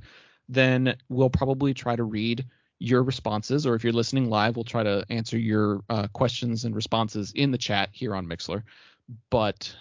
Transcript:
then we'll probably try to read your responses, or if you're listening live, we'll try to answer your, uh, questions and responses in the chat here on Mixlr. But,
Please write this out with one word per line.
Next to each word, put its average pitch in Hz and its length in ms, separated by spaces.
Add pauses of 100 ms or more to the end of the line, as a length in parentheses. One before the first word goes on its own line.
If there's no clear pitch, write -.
(480)
then 127 480 (120)
we'll 131 220
probably 135 440
try 123 220
to 117 80
read 113 420 (320)
your 123 240
responses, 127 640
or 120 80
if 113 80
you're 117 100
listening 117 380
live, 110 260
we'll 117 80
try 113 200
to 101 260
answer 113 260
your, 107 540
uh, 107 180
questions 120 560
and 113 120
responses 107 560
in 139 180
the 127 80
chat 98 340
here 110 220
on 92 120
Mixlr. 85 360 (680)
But, 110 500